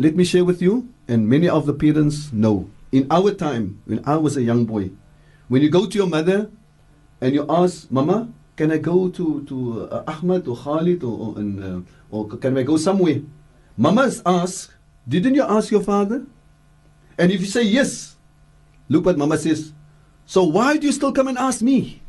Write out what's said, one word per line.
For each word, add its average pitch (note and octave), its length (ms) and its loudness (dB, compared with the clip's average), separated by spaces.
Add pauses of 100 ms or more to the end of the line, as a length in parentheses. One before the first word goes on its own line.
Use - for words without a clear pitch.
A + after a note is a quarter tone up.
let D#3 160 2
me F3+ 80 4
share F3+ 200 2
with F3 160 0
you, A3 280 0 (180)
and A2+ 220 2
many D#3 200 4
of D3 180 0
the D3 80 0
parents D3+ 580 0
know, G#2+ 360 0 (220)
in C3+ 200 2
our F#3 200 2
time, A#2+ 540 -6
when A2 200 -6
I D3 120 0
was D3+ 200 0
a C3 60 0
young A#2 220 2
boy, G#2+ 260 -4 (560)
when C3 160 2
you D3+ 80 4
go F3+ 160 2
to G#3 120 -4
your G3 100 2
mother F#3 420 0 (720)
and C3 120 0
you C#3+ 160 0
ask, F3 440 0
"Mama, F3 400 0 (240)
can D#3 140 0
I D#3 80 0
go F3+ 300 2
to, D#3 360 -4
to, A#2+ 460 -8
uh, A#2 160 -6
Ahmed F3+ 400 -2
or A#2+ 100 -4
Khalid D#3+ 460 -2
or, A2+ 160 -6
or, G#2+ 200 -8
and, G2+ 240 -6
uh, F#2 180 -8 (300)
or G#2+ 160 -6
can C3 320 -2
I B2+ 60 0
go D3+ 120 0
somewhere?" E3+ 460 2 (540)
Mamas G3 500 2
ask, F3+ 440 -2 (380)
"Didn't F3+ 260 2
you C#4 80 4
ask G#3+ 280 0
your G3+ 120 2
father?" G3+ 420 -2 (920)
And F3 160 2
if F#3+ 80 -2
you F#3+ 60 -4
say A#3+ 160 0
yes, A#3+ 540 0 (720)
look E3+ 180 2
what F3 100 4
Mama D3+ 220 0
says, - 340 -4 (540)
"So F#3+ 180 2
why A3+ 320 2
do D4 100 -2
you C#4 60 2
still C#4 200 -2
come C4+ 160 0
and B3+ 100 -6
ask B3+ 240 -2
me? A#3+ 460 0